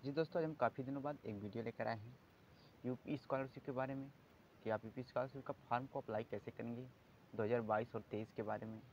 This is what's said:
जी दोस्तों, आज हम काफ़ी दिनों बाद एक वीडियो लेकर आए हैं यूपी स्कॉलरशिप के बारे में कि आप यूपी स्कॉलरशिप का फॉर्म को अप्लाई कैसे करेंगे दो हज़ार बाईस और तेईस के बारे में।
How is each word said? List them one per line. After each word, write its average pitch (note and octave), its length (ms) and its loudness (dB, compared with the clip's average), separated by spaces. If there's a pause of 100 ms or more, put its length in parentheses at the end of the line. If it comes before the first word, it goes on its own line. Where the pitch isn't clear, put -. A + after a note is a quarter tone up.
जी C#3 80 0
दोस्तों, D#3+ 300 4
आज D#3 40 4
हम D#3+ 100 0
काफ़ी B2+ 280 4
दिनों C3+ 200 -2
बाद D3 220 -2
एक A2 100 -2
वीडियो G#2 280 -2
लेकर A2+ 240 -2
आए A#2 100 0
हैं A2 180 -12 (680)
यूपी B2+ 320 -2
स्कॉलरशिप C3+ 480 -2
के C#3+ 60 -2
बारे C3 240 0
में C3+ 120 -6 (560)
कि A2 60 0
आप A2 160 2
यूपी B2 180 -6
स्कॉलरशिप B2+ 420 -2
का C#3 80 -2 (100)
फॉर्म B2 220 2
को C#3 160 -4
अप्लाई A2 220 0
कैसे A2 280 -4
करेंगे A#2 340 -4 (480)
दो A2 100 2
हज़ार A#2 200 6
बाईस A2 320 4
और G#2+ 160 -2
तेईस G#2+ 220 -2
के A2+ 100 -2
बारे G#2+ 240 -2
में। A2 120 -6 (140)